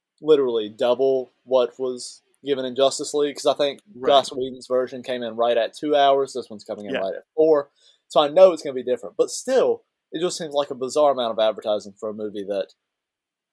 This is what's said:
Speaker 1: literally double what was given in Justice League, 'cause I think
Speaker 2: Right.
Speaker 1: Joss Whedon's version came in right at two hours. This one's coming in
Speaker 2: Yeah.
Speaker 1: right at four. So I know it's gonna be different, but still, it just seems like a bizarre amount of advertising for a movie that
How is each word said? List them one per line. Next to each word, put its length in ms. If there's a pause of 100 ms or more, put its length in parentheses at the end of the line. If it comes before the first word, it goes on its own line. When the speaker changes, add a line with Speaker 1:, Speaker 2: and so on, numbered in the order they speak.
(200)
Speaker 1:
literally 480
double 640 (120)
what 340
was 440 (220)
given 200
in 120
Justice 380
League, 220
'cause 100
I 80
think 260 (140)
Speaker 2:
Right. 160
Speaker 1:
Joss 220
Whedon's 340
version 360
came 200
in 140
right 200
at 180
two 200
hours. 380
This 180
one's 140
coming 220
in 80
Speaker 2:
Yeah. 60
Speaker 1:
right 140
at 100 (100)
four. 360 (380)
So 120
I 80
know 240
it's 100
gonna 120
be 80
different, 340
but 140
still, 540 (280)
it 80
just 180
seems 160
like 160
a 40
bizarre 380
amount 200
of 60
advertising 560
for 140
a 60
movie 300
that 300 (800)